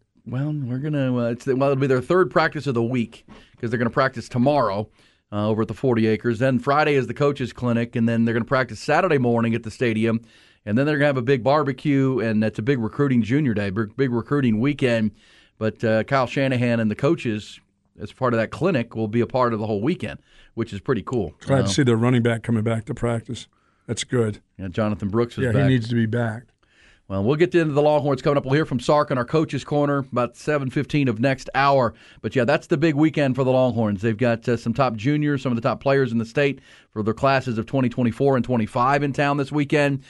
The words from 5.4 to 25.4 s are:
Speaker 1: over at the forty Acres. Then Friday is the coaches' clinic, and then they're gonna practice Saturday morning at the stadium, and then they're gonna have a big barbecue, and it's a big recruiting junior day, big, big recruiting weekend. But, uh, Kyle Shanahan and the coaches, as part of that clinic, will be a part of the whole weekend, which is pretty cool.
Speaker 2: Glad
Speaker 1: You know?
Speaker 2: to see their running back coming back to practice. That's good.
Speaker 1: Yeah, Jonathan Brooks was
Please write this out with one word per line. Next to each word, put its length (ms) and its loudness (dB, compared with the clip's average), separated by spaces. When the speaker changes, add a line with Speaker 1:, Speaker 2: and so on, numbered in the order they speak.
Speaker 1:
over 140 0
at 80 -2
the 60 -8
forty 320 2
Acres. 320 0
Then 200 2
Friday 360 2
is 120 2
the 60 -6
coaches' 400 -2
clinic, 420 -2
and 140 2
then 160 2
they're 80 0
gonna 100 0
practice 380 -2
Saturday 380 2
morning 360 2
at 80 -4
the 80 -10
stadium, 480 0
and 120 0
then 80 2
they're 120 0
gonna 100 2
have 100 2
a 40 -2
big 200 2
barbecue, 800 2
and 240 0
it's 160 -2
a 40 -4
big 160 0
recruiting 420 0
junior 320 0
day, 160 -2
big, 260 -6
big 160 0
recruiting 480 0
weekend. 520 0
But, 280 -4
uh, 180 2
Kyle 240 0
Shanahan 540 0
and 100 0
the 40 -4
coaches, 640 -4
as 140 -12
part 220 -2
of 80 0
that 100 -4
clinic, 420 -2
will 140 -4
be 140 0
a 60 2
part 260 0
of 60 -4
the 80 -4
whole 140 -2
weekend, 380 -4
which 200 -6
is 80 -10
pretty 200 -2
cool. 380 -6
Speaker 2:
Glad 160 -2
Speaker 1:
You 60 2
know? 60 0
Speaker 2:
to 60 -2
see 100 2
their 120 4
running 280 2
back 200 0
coming 200 0
back 220 -2
to 80 -8
practice. 540 -6
That's 160 -6
good. 360 -2
Speaker 1:
Yeah, 80 -8
Jonathan 400 -2
Brooks 300 -2
was 80 0